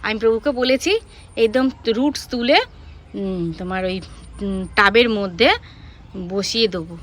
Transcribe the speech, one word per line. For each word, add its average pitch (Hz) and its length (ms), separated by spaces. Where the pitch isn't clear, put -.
আমি 214 180
প্রভুকে 226 320
বলেছি 262 400
একদম 233 340
রুটস 254 400
তুলে, 247 300
উম, 190 440
তোমার 185 280
ওই, 185 160
উম, 190 340
টাবের 214 340
মধ্যে 202 400
বসিয়ে 202 380
দেবো 170 360